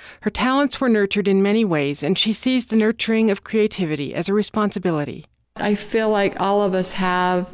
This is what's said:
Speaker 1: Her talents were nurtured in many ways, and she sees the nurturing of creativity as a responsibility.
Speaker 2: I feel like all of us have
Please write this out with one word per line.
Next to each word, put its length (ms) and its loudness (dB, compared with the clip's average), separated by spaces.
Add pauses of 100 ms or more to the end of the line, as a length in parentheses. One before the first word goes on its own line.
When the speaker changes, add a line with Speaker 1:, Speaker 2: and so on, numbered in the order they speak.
(200)
Speaker 1:
Her 100 -4
talents 500 0
were 80 2
nurtured 380 2
in 160 4
many 220 2
ways, 400 0
and 120 2
she 160 0
sees 340 -2
the 100 -2
nurturing 560 2
of 100 -4
creativity 720 -2
as 140 -4
a 60 0
responsibility. 920 -2 (300)
Speaker 2:
I 180 0
feel 360 0
like 300 0
all 220 2
of 120 0
us 180 0
have 600 0